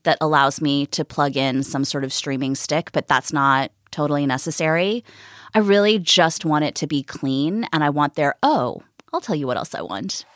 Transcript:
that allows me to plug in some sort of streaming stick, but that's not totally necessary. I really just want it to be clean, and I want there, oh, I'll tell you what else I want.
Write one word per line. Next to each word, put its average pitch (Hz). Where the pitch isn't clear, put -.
that 160
allows 143
me 143
to -
plug 139
in 131
some 139
sort 139
of 135
streaming 135
stick, -
but -
that's 131
not 139
totally 147
necessary. 165
I 220
really 202
just 165
want 151
it -
to 147
be 143
clean, 147
and 156
I 147
want 147
there, 143
oh, 160
I'll 339
tell 185
you 143
what 123
else -
I -
want. 98